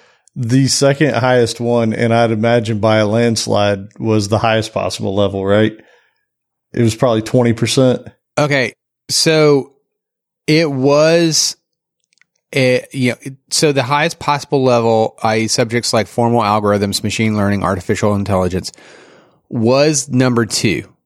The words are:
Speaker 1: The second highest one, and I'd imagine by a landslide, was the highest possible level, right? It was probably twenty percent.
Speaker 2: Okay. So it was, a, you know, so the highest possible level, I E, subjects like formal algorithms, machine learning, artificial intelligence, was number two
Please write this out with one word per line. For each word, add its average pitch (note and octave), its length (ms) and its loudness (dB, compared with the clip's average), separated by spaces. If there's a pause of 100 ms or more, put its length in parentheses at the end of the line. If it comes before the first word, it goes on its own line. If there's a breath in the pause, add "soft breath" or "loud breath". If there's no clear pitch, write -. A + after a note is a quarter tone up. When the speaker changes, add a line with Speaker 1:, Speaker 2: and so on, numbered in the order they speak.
(340 soft breath)
Speaker 1:
The C3 340 0
second C#3 460 0
highest A#2+ 460 0
one, A#2 320 0
and A2+ 220 -2
I'd A#2 180 2
imagine A2+ 480 0
by A2 160 2
a G#2+ 100 2
landslide, G#2 920 -2
was G#2+ 300 0
the G#2+ 100 0
highest A2 340 -2
possible G2 420 -4
level, G2 300 -2
right? G#2+ 280 2 (1000 soft breath)
It A#2+ 100 -2
was A2 140 0
probably A2+ 260 0
twenty A#2+ 300 0
percent. A#2+ 560 0 (280)
Speaker 2:
Okay. C#3 360 0 (380)
So D3+ 680 2 (720)
it D#3 200 2
was, D3+ 880 2 (960)
a, B2+ 400 2
you B2+ 200 0
know, - 40 -8 (340)
so D#3 200 2
the C3+ 140 -2
highest D3 340 -2
possible C#3+ 460 -2
level, A2+ 580 2
I A2+ 180 0
E, A2+ 80 0
subjects A#2 440 -2
like A2 160 0
formal A#2 320 0
algorithms, G#2 640 0
machine G#2+ 320 -2
learning, G2+ 260 0
artificial G2 540 -2
intelligence, F#2 560 -2 (760 loud breath)
was C#3 600 0
number B2 380 0
two E2+ 460 -4 (140)